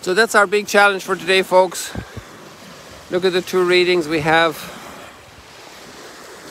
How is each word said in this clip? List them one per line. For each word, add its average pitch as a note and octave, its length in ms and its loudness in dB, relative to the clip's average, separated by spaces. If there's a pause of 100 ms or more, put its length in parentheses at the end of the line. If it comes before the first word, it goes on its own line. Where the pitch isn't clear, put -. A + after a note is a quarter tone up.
So F#3 80 -2
that's A3 220 2
our G3+ 100 4
big G3+ 220 -2
challenge G3+ 340 2
for F#3 140 -4
today, F3+ 260 0
folks. F3+ 500 0 (1160)
Look F3+ 140 -2
at F#3 80 2
the F3+ 100 -2
two F#3 220 0
readings F3+ 420 2
we D#3 140 -2
have D#3+ 340 2 (2000)